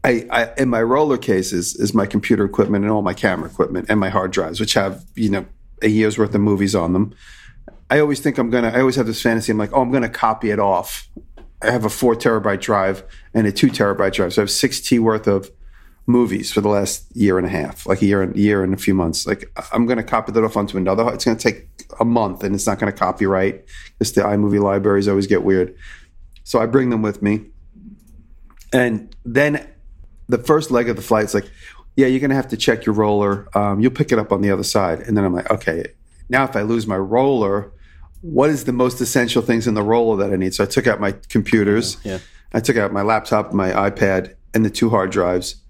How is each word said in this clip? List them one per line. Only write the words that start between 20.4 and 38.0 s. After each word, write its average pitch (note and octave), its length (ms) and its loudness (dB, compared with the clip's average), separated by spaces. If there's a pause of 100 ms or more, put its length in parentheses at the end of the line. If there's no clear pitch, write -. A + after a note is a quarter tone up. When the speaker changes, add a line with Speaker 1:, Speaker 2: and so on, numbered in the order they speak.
Speaker 1:
off A2 140 -2
onto G#2 200 -2
another. G2 380 0
It's - 100 -8
gonna A#2 140 2
take - 300 -2 (320)
a A#2 40 2
month A2+ 380 0
and G2+ 120 -4
it's G2 120 -4
not G2+ 120 0
gonna G2+ 140 0
copyright. F#2+ 720 0 (360)
Just - 160 -2
the G2+ 60 2
iMovie G#2 400 2
libraries G2 440 2
always G2 200 2
get F#2+ 180 2
weird. F#2 300 2 (680)
So - 180 0
I A2+ 60 0
bring B2 240 2
them A2+ 100 0
with G#2+ 220 -2
me. G#2 240 0 (1300)
And A#2+ 420 0 (100)
then C#3+ 420 0 (640)
the B2 100 2
first D3+ 320 0
leg A#2+ 180 2
of A#2 80 -2
the - 60 -10
flight's A2 320 2
like, G2+ 160 0 (460)
"Yeah, C3+ 100 4
you're C3 140 2
gonna C3+ 140 0
have C3+ 140 -2
to A2+ 80 -6
check A2+ 300 0
your A2 80 2
roller. G2+ 520 0 (100)
Um, G#2 240 0
you'll B2 120 4
pick - 180 -2
it A#2 80 4
up G#2+ 140 -2
on F#2+ 80 0
the G2+ 100 2
other G2 120 0
side." F#2 380 0
And G#2+ 160 -2
then G2+ 80 2
I'm F2+ 100 0
like, E2+ 160 -4
"Okay, E2 340 -2 (460)
now C3 140 2
if B2+ 120 -6
I G#2 60 0
lose A2 240 -2
my G#2 100 -2
roller, G#2 760 0 (520)